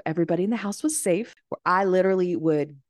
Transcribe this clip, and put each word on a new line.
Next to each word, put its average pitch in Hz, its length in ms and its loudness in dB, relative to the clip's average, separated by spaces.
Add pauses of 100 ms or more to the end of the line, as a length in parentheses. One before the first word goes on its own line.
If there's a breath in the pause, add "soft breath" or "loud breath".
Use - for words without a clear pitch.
everybody 170 380 0
in 208 80 0
the 233 60 -2
house 202 260 -8
was 311 180 -2
safe, 202 320 -2 (160)
where - 160 -10
I 185 200 2
literally 185 500 2
would 151 420 0 (120)